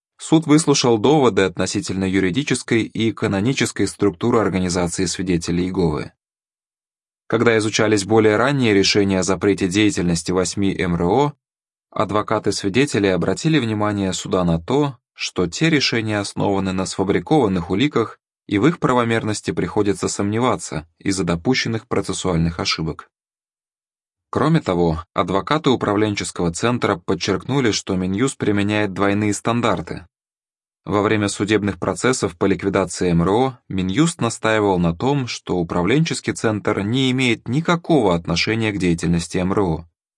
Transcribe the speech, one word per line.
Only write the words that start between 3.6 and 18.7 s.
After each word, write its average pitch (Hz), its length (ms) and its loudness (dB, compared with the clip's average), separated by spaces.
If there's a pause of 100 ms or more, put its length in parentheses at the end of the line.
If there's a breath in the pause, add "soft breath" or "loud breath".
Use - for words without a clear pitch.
структуры 104 520 0
организации 92 680 -2
свидетелей 87 600 -2
Иеговы. 85 480 -2 (1120)
Когда 113 320 2
изучались 107 440 2
более 107 320 4
ранние 123 380 2
решения 98 460 4
о 90 40 0
запрете 95 440 0
деятельности 90 640 0
восьми 92 460 -2
М 87 180 -2
Р 85 80 0
О, 131 300 2 (560)
адвокаты 104 640 -2
свидетелей 101 580 0
обратили 95 500 0
внимание 104 540 -2
суда 95 300 -2
на 85 160 2
то, 135 380 -2 (160)
что - 340 -4
те 156 220 -2
решения 113 500 0
основаны 98 540 -2
на 92 120 -2
сфабрикованных 95 840 0
уликах, 113 480 -2 (300)
и 101 100 0
в 107 100 4
их 170 120 0